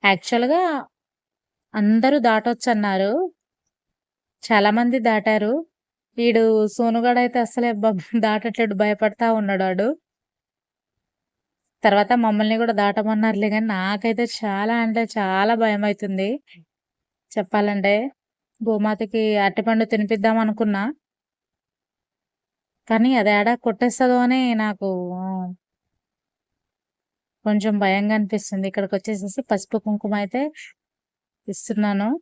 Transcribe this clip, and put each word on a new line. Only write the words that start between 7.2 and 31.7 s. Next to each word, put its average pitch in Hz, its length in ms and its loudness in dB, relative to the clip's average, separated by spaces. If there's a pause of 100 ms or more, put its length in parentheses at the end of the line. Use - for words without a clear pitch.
అస్సలే 240 340 -2
బ-, 214 200 0 (280)
దాటట్లేడు, 214 540 -2
భయపడతా 208 580 0
ఉన్నాడు 196 300 0
వాడు. 190 240 0 (2000)
తర్వాత 202 320 4
మమ్మల్ని 220 420 2
కూడా 233 160 0
దాటమన్నారులే 214 760 0
గాని 220 180 -2
నాకైతే 208 640 -2
చాలా 214 480 -4
అంటే 226 220 -2 (100)
చాలా 196 440 0
భయమైతుంది. 208 760 -2 (1000)
చెప్పాలంటే 202 640 0 (680)
గోమాతకి 214 640 -2 (140)
అరటిపండు 214 480 2
తినిపిద్దాం 220 520 0
అనుకున్నా. 214 460 0 (2000)
కానీ 226 280 2
అది 208 160 4
ఏడ 208 240 2
కొట్టేస్తదో 247 640 0
అని 247 220 2 (160)
నాకు, 208 320 -4 (260)
ఆ, 185 120 -8 (2250)
కొంచెం 208 340 0
భయంగా 202 360 2
అనిపిస్తుంది. 202 520 -4
ఇక్కడికొచ్చేసేసి 196 760 -4
పసుపు 208 360 -4
కుంకుమ 208 380 -4
అయితే 202 260 -4 (1040)
ఇస్తున్నాను. 208 600 -4 (140)